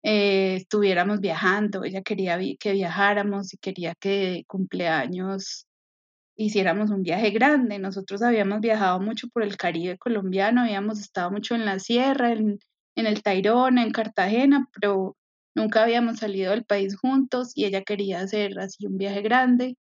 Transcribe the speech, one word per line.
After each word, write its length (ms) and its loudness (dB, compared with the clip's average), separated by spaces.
eh, 540 2
estuviéramos 640 2
viajando. 640 0
Ella 180 -6
quería 360 -2
vi-, 200 -4
que 160 -2
viajáramos 800 0
y 40 -20
quería 380 -8
que 140 -6
de 360 -2
cumpleaños 1200 -4
hiciéramos 560 0
un 120 -2
viaje 280 0
grande. 480 2
Nosotros 440 -6
habíamos 380 2
viajado 380 2
mucho 300 -4
por 140 -2
el 140 -4
Caribe 400 -4
colombiano, 640 0
habíamos 380 -2
estado 320 -6
mucho 240 -4
en 100 -2
la 140 -2
sierra, 520 2
en, 280 0
en 120 -2
el 160 0
Tayrona, 600 4
en 80 -2
Cartagena, 840 2
pero 420 0
nunca 280 2
habíamos 340 2
salido 340 -2
del 140 -2
país 320 -2
juntos 580 0
y 100 0
ella 180 -2
quería 380 -4
hacer 380 -4
así 280 -10
un 100 -4
viaje 240 -4
grande 640 2